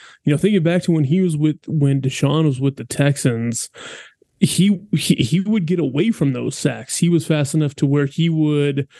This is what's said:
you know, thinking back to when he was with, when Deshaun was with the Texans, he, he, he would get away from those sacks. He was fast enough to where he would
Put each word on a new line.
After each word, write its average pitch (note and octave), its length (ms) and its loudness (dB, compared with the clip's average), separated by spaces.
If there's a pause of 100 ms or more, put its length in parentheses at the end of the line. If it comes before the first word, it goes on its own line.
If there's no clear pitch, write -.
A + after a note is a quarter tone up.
(220)
you D3 100 2
know, C#3 40 2
thinking F#3+ 260 2
back E3+ 200 2
to F3 100 0
when D#3 120 2
he E3 160 2
was E3+ 160 0
with, D3+ 200 0 (100)
when C#3 340 0
Deshaun C#3+ 440 0
was C3+ 160 0
with C#3 160 -2
the A#2 80 -12
Texans, A#2+ 840 -2 (680)
he, F#3+ 400 2 (140)
he, D#3+ 220 0
he D3 260 0
would G3+ 240 0
get F3 160 -2
away D3 300 0
from C#3+ 240 0
those A#2+ 240 -6
sacks. - 400 -6
He E3+ 100 2
was E3+ 180 2
fast D3 280 0
enough D3+ 220 0
to D3+ 100 0
where C#3+ 180 2
he D#3+ 240 -2
would D3 580 0 (140)